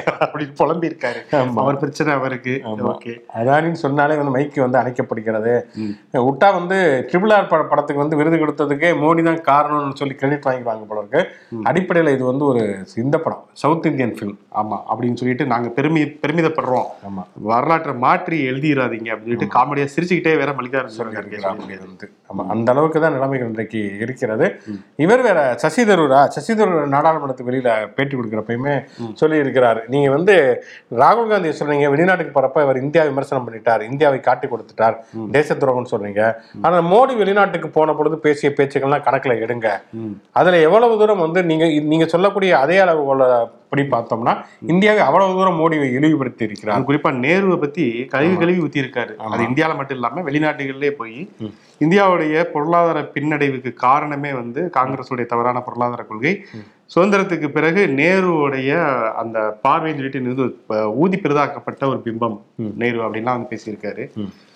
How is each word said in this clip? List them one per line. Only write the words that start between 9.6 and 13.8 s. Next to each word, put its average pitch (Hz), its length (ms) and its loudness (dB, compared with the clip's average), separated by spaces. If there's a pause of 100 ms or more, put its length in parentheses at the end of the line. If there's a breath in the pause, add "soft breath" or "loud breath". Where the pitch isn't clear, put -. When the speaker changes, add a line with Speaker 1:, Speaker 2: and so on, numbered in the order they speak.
Speaker 2:
சொல்லி 139 200 -6
credit 143 300 -2
வாங்கிடுவாங்க 120 440 -4
போல 107 120 -6
இருக்கு. 131 260 0 (240 loud breath)
Speaker 1:
ம். 113 160 -8
Speaker 2:
அடிப்படையில 170 460 2
இது 131 120 0
வந்து 131 200 0
ஒரு 104 420 0 (100)
இந்த 127 220 0
படம், - 340 -6
சவுத் 160 340 0